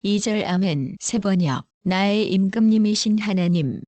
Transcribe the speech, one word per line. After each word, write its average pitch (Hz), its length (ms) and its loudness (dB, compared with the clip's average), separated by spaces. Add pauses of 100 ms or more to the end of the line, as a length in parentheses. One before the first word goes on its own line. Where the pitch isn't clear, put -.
이 202 160 0
절. 214 260 -2
아멘. 175 540 -2
새 - 220 -4
번역. 180 440 0 (200)
나의 202 460 0
임금님이신 214 880 2
하나님 175 680 0